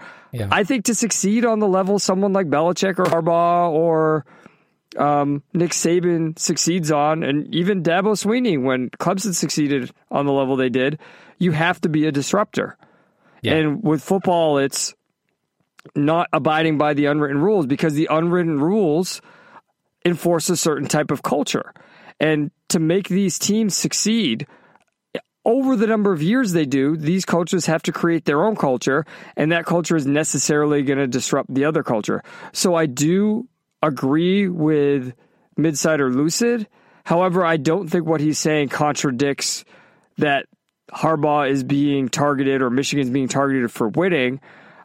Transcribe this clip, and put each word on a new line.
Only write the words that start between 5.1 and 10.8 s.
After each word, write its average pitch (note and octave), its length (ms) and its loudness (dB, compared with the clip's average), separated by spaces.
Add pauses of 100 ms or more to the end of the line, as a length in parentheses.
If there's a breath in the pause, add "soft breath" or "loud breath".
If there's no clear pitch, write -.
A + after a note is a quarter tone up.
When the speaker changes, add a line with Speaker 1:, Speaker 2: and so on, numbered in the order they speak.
Speaker 2:
Nick E3+ 160 0
Saban E3 680 0
succeeds E3 540 -2
on, D#3 320 2
and C#3+ 320 -2
even F3 300 0
Dabo F#3 320 2
Swinney, G#3+ 440 0
when B2+ 300 0
Clemson F#3+ 460 -4
succeeded C#3+ 560 -2 (180)
on C#3+ 160 0
the C#3+ 60 0
level C3+ 240 0
they C3 120 0
did, C3 300 0 (400 loud breath)